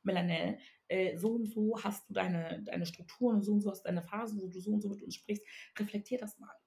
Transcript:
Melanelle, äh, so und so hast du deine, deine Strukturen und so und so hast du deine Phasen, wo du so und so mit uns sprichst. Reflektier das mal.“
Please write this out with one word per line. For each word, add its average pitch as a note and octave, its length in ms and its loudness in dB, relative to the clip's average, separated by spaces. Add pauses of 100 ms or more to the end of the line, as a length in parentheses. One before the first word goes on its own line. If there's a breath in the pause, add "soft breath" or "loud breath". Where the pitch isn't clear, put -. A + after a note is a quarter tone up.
Melanelle, F3 560 2 (300 loud breath)
äh, F#3 280 2
so G#3 160 2
und A#3 140 0
so G#3+ 360 2
hast - 260 -4
du G3+ 60 -10
deine, F3 500 0
deine E3+ 220 -2
Strukturen A3 500 0
und G3+ 60 6
so G#3 100 2
und G#3 80 6
so G3+ 100 2
hast - 140 -6
du - 40 -4
deine F3 140 2
Phasen, G#3 380 -4
wo F#3 80 -6
du F#3 120 -10
so G#3 120 0
und G#3 100 4
so G3+ 60 -2
mit G3+ 140 -6
uns - 120 -8
sprichst. - 300 -4 (340 loud breath)
Reflektier G#3 400 -2
das G#3+ 200 -10
mal.“ - 120 -18 (160)